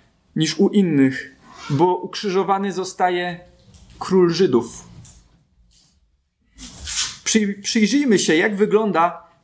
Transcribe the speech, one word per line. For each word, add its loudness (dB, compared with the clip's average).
niż -2
u 4
innych, 2
bo 2
ukrzyżowany -2
zostaje -4
król 2
Żydów. 0
Przy-, 0
przyjrzyjmy 2
się, 2
jak 0
wygląda 0